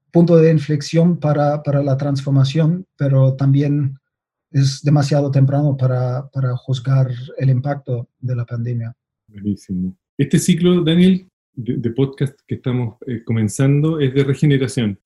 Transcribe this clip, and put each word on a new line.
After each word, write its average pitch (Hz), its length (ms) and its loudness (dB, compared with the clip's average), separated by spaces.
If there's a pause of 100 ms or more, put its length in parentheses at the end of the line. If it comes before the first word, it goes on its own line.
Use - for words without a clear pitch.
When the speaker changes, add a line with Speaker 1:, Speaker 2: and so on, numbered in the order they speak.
(120)
Speaker 1:
punto 170 260 6
de 160 140 6
inflexión 160 640 0
para, 147 460 0
para 143 200 0
la 135 140 0
transformación, 139 880 0 (100)
pero 135 400 2
también 139 640 0 (540)
es 139 320 0
demasiado 143 480 2
temprano 139 440 2
para, 127 560 -2
para 127 240 -4
juzgar 131 540 -2 (280)
el 135 120 0
impacto 131 580 -4 (120)
de 127 160 -6
la 120 100 -4
pandemia. 117 500 -8 (320)
Speaker 2:
Buenísimo. 98 680 -6 (180)
Este 151 220 0
ciclo, 180 460 2
Daniel, 180 440 2 (280)
de, 120 220 -6
de 120 120 -4
podcast 135 580 -4
que - 80 -8
estamos, 123 420 -6 (100)
eh, 117 160 -8
comenzando 139 760 0
es 131 140 0
de 139 100 2
regeneración. 131 840 0